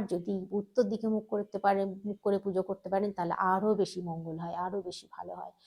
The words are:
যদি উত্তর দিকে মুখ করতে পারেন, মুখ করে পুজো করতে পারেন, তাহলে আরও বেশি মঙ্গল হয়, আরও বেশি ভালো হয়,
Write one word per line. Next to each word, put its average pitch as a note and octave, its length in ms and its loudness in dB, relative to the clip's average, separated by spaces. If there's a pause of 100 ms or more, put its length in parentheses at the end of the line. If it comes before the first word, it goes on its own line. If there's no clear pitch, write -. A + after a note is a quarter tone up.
যদি F#3 440 -2
উত্তর G3+ 320 2
দিকে A3 240 -2
মুখ G#3+ 200 2
করতে G#3 320 -4
পারেন, G3 280 4 (180)
মুখ G#3 180 -4
করে G3+ 160 4
পুজো F#3+ 240 0
করতে F#3+ 260 -6
পারেন, G3 220 2
তাহলে E3+ 220 0
আরও G3 420 4
বেশি F#3 260 0
মঙ্গল E3 380 -6
হয়, E3+ 160 -6
আরও F#3 260 -2
বেশি F3+ 300 -10
ভালো F3 240 -10
হয়, F3 160 -10 (160)